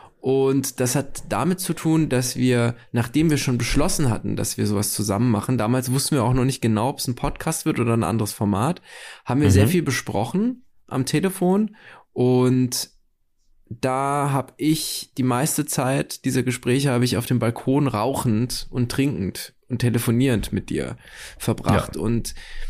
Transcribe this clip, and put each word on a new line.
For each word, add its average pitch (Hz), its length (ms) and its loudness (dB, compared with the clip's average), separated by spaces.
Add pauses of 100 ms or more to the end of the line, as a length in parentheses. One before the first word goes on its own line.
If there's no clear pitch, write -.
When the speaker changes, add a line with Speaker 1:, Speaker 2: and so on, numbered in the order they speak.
(200)
Speaker 1:
Und 135 600 0
das 127 160 0
hat - 320 -4
damit 160 320 0
zu - 120 -4
tun, 160 360 0
dass 127 280 -2
wir, 120 380 2 (180)
nachdem 143 380 2
wir 143 80 2
schon 127 200 0
beschlossen 143 520 2
hatten, 104 260 -2
dass 104 220 -4
wir 107 80 0
sowas 104 260 0
zusammen 107 380 0
machen, 107 260 0
damals 123 360 0
wussten 139 240 0
wir 120 80 2
auch 123 100 2
noch 127 100 2
nicht 131 160 0
genau, 113 300 2
ob's - 160 -8
ein 123 80 -2
Podcast - 500 -4
wird 156 140 0
oder 117 160 2
ein 113 100 2
anderes 104 280 -2
Format, 107 500 0 (420)
haben 127 160 0
wir 98 100 6
sehr 95 160 6
Speaker 2:
Mhm. 139 40 2
Speaker 1:
viel 180 120 2
besprochen 135 840 -2 (240)
am 131 180 -2
Telefon. 185 680 0 (360)
Und 127 800 2 (800)
da 139 640 0
hab 135 240 -2
ich - 600 -2
die 131 60 0
meiste 127 420 0
Zeit 139 600 -2
dieser 127 180 0
Gespräche 127 480 0
hab 120 120 2
ich 123 140 2
auf 120 100 -2
dem 123 120 2
Balkon 139 480 0
rauchend 120 840 -2
und 123 200 -2
trinkend - 640 -4 (160)
und 123 80 -2
telefonierend 120 760 2
mit - 180 -4
dir 69 260 -4 (420)
verbracht. - 580 0
Speaker 3:
Ja. - 60 -6
Speaker 1:
Und 113 320 -2 (360)